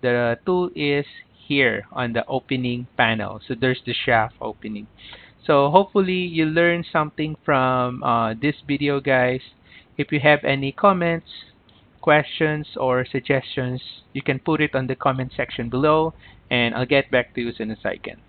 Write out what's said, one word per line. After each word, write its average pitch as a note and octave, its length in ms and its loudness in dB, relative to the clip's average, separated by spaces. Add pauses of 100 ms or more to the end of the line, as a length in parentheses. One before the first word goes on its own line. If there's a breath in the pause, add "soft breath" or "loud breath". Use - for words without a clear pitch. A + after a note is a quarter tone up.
The A#2+ 440 0
tool F3+ 300 0
is C#3+ 300 -2 (420)
here B2 460 0
on B2 180 -4
the A2+ 160 -4
opening B2 580 -4 (120)
panel. G#2+ 500 0
So C3 80 -6
there's B2+ 300 -2
the B2 80 -6
shaft A2+ 480 0
opening. G#2+ 440 -10 (600 loud breath)
So C#3+ 240 4
hopefully F#3 500 4
you E3 260 0
learned E3+ 460 2
something D#3 540 -4
from, B2+ 580 2
uh, A#2 300 0
this C#3 220 -2 (120)
video, C#3+ 320 -2
guys. C3 400 2 (580 loud breath)
If D3 140 -4
you D3 80 0
have D3 240 4
any C#3 300 -2
comments, F3 580 0 (680)
questions, D3+ 760 0
or B2+ 300 0
suggestions, B2+ 1040 -4
you C3+ 100 -8
can C3+ 180 -2
put D#3 200 -2
it D3+ 160 -2
on C3 120 -2
the C3 80 -4
comment C3 420 -2
section A#2+ 320 -6
below, D3+ 440 2 (380 loud breath)
and A#2+ 240 0
I'll B2 100 0
get C#3 240 2
back B2 260 0
to B2 60 -4
you A#2+ 80 -4
as A2+ 60 -12
soon A2 160 -6
as G#2+ 140 -10
I F#2 100 -2
can. - 220 -16 (120)